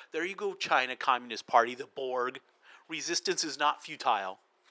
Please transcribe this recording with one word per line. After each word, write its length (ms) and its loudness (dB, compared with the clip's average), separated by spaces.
There 120 -2
you 100 -4
go, 200 -4
China 420 0
Communist 500 -2
Party, 280 6
the 200 -10
Borg. 460 -2
Resistance 560 -2
is 140 -6
not 260 2
futile, 540 0